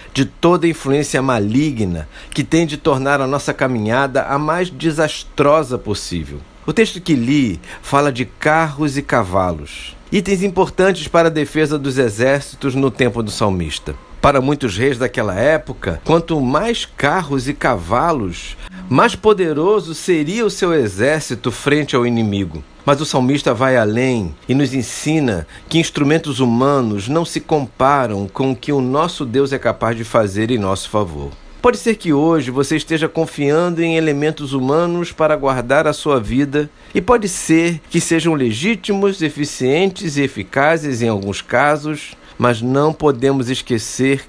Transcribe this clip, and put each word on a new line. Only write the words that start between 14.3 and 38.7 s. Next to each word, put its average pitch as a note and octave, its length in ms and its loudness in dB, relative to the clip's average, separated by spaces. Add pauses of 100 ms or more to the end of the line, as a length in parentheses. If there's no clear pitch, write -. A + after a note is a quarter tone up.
muitos C3 360 0
reis B2 220 0
daquela A2 400 -2
época, A#2+ 680 0
quanto E3 360 0
mais D#3+ 440 0
carros C#3+ 600 -2
e C#3+ 80 -2
cavalos, A#2 1000 -2 (320)
mais E3 260 2
poderoso F3+ 800 2
seria F3 500 0
o G3 60 0
seu F3+ 240 0
exército B2 800 0
frente C#3+ 420 0
ao B2 100 2
inimigo. G2+ 600 -2 (200)
Mas C#3+ 180 2
o D3 40 -4
salmista C#3 460 2
vai C3 240 2
além A2 580 2 (140)
e B2 60 2
nos C3+ 180 2
ensina C3 720 -2 (220)
que D#3+ 100 0
instrumentos D3 640 0
humanos A#2+ 680 2
não D#3 160 2
se D#3+ 160 -6
comparam C3 880 0
com C3+ 240 -2
o B2 60 -2
que - 160 -6
o C#3 80 2
nosso C#3+ 460 0
Deus C3+ 260 0
é C3 60 0
capaz A2+ 360 -2
de A2+ 100 -6
fazer A2 460 0
em B2+ 60 2
nosso G2 320 -2
favor. D2+ 420 -4 (300)
Pode A#3+ 160 4
ser A3 200 0
que E3 180 0
hoje D3 360 2
você C#3 260 0
esteja D#3 300 -2
confiando D#3+ 760 0
em E3 140 0
elementos D3+ 580 0
humanos E3+ 580 0
para D#3 240 2
guardar C3+ 500 2
a D3 60 2
sua C#3+ 260 0
vida, C#3 520 0 (240)
e G#3 60 0
pode G#3+ 280 2
ser E3 500 0 (120)
que E3+ 100 0
sejam E3 320 2
legítimos, F#3+ 880 0